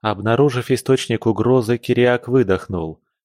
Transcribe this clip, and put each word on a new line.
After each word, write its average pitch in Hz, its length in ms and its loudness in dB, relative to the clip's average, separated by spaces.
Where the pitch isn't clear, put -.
Обнаружив 117 680 0
источник 120 560 0
угрозы, 117 520 0
Кириак 123 500 0
выдохнул, 95 720 -2